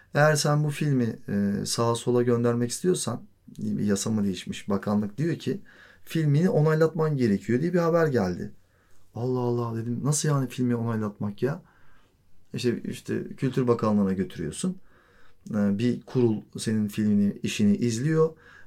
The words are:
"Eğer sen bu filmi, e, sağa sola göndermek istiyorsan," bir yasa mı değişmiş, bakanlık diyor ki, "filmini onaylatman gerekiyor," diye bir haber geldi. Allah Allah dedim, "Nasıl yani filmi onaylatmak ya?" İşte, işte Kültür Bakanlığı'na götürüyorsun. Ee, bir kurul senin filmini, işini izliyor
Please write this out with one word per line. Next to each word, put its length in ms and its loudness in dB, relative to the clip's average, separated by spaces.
"Eğer 220 4
sen 280 2
bu 60 -2
filmi, 500 0
e, 240 0
sağa 300 0
sola 280 2
göndermek 480 2
istiyorsan," 500 -2
bir 260 -2
yasa 240 0
mı 140 0
değişmiş, 460 -6
bakanlık 480 -2
diyor 180 -2
ki, 260 -6
"filmini 460 2
onaylatman 680 2
gerekiyor," 440 2
diye 120 -2
bir 60 4
haber 280 2
geldi. 440 -2
Allah 240 -2
Allah 380 -2
dedim, 260 -4
"Nasıl 260 0
yani 200 0
filmi 260 0
onaylatmak 680 -4
ya?" 180 -2
İşte, 300 -2
işte 400 -6
Kültür 300 0
Bakanlığı'na 460 2
götürüyorsun. 640 -4
Ee, 280 0
bir 220 0
kurul 400 2
senin 300 -2
filmini, 560 2
işini 320 2
izliyor 540 2